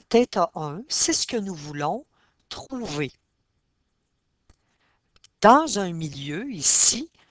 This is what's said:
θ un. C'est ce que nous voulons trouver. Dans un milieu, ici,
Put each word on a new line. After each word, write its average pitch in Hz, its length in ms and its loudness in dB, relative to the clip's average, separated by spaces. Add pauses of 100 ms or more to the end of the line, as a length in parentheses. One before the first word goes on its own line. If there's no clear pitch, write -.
θ 226 460 4
un. 156 340 -8
C'est - 240 0
ce - 140 -2
que 247 100 -4
nous 196 180 -6
voulons 147 500 -6 (440)
trouver. 151 600 -6 (2250)
Dans 240 380 6
un 185 120 -4
milieu, 156 600 -8
ici, 226 580 0 (220)